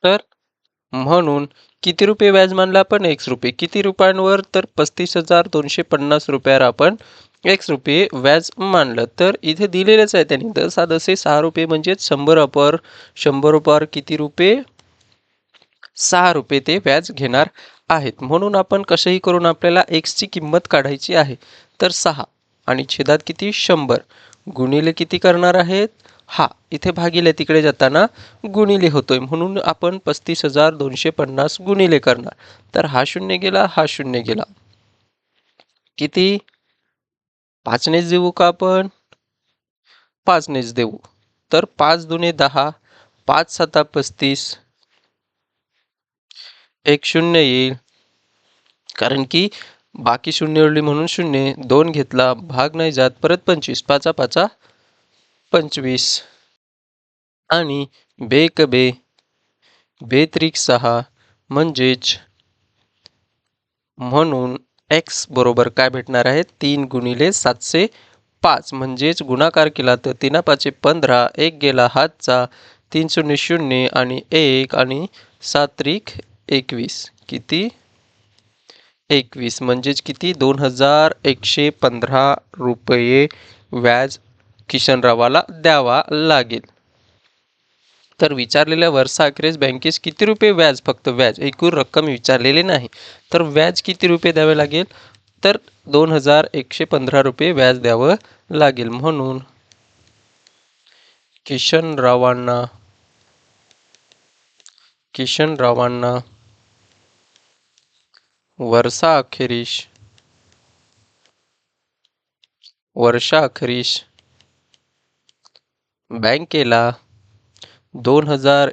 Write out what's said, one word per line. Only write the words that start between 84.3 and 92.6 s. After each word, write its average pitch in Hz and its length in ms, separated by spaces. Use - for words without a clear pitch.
किशनरावाला 127 800
द्यावा 151 600
लागेल. 143 500
तर 151 120
विचारलेल्या 151 580
वर्षा 135 340
अखेरीस 156 320
बँकेस 135 420
किती - 260
रुपये 214 260
व्याज, 160 360
फक्त - 220
व्याज, 120 320
एकूण 143 320
रक्कम 151 320
विचारलेले 135 580